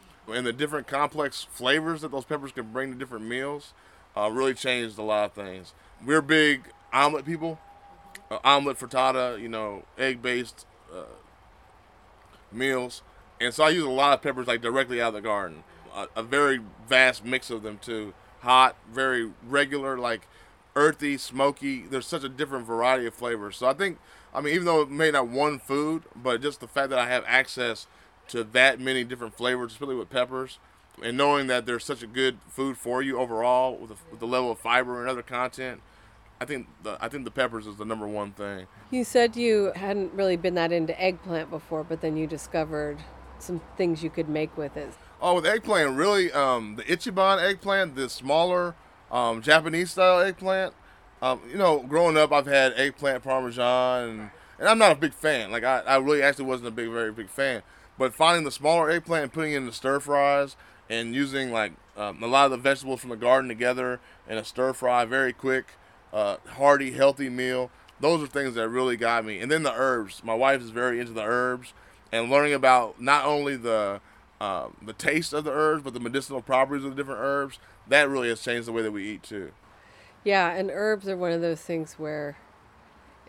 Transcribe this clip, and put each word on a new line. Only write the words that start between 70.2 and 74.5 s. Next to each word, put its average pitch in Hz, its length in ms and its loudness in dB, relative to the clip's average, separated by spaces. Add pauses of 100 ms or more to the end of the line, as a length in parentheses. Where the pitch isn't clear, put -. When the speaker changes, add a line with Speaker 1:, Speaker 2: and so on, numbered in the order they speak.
Speaker 1:
My 113 120 -4
wife 131 260 2
is 117 80 -14
very 120 300 -2
into 120 140 -8
the 110 100 -4
herbs, 123 500 -2 (380)
and 117 180 -2
learning 143 240 4
about 127 480 4
not 139 240 4
only 143 300 0
the, 110 440 -2 (400)
uh, 92 280 -4 (140)